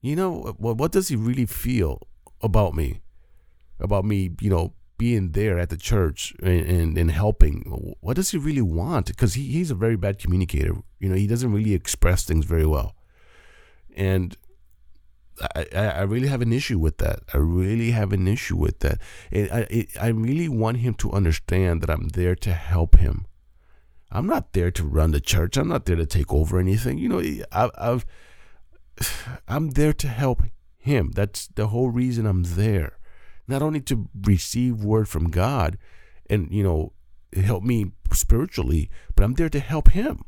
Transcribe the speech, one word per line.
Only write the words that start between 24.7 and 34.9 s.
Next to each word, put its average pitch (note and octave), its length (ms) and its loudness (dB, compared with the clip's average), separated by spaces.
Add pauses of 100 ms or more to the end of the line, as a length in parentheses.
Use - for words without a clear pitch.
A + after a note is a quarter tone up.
to - 120 -6
run D2+ 280 2
the C#2+ 80 0
church. F2 380 0
I'm D3 100 0
not E3 180 -2
there F2+ 100 0
to E2 100 0
take - 260 -2
over E2 280 2
anything. A2 400 0
You - 100 -2
know, - 100 -2 (320)
I, A2 240 0
I've, A#2+ 300 -4 (960)
<sighs> - 480 -8
I'm D3+ 240 -4
there D3 220 4
to D3 140 -4
help B2+ 360 2 (340)
him. A#2 380 0
That's G2+ 320 -4
the G#2+ 200 -4
whole A#2+ 220 0
reason A#2 380 -2
I'm F#2 160 2
there. F2 560 0 (480)
Not C3+ 140 -2
only D3+ 200 -2
to A2 260 -4 (140)
receive G#2+ 640 0
word G#2+ 260 0